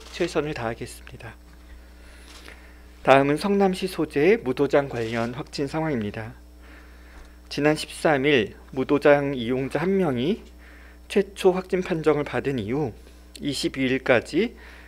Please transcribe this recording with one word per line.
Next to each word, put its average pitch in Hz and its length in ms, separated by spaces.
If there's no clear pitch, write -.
최선을 156 400
다하겠습니다. 117 840
다음은 139 320
성남시 196 520
소재 160 540
무도장 143 460
관련 117 460
확진 143 340
상황입니다. 120 680
지난 151 260
십삼 147 500
일 135 300
무도장 143 640
이용자 127 440
한 190 180
명이 151 440
최초 196 420
확진 185 300
판정을 156 420
받은 127 340
이후 117 360
이십이 139 400
일까지 131 760